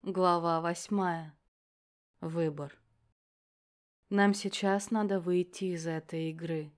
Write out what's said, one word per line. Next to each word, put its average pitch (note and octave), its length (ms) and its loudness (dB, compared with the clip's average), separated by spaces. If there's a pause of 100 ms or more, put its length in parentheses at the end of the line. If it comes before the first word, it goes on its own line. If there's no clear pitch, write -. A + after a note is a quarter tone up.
Глава F3 540 4
восьмая. E3+ 720 -2 (840)
Выбор. D#3+ 580 -4 (1300)
"Нам G3+ 240 6
сейчас G3 560 -2
надо G#3 280 0
выйти F3+ 540 0
из E3 140 -6
этой D#3+ 420 -4
игры" D#3+ 480 -6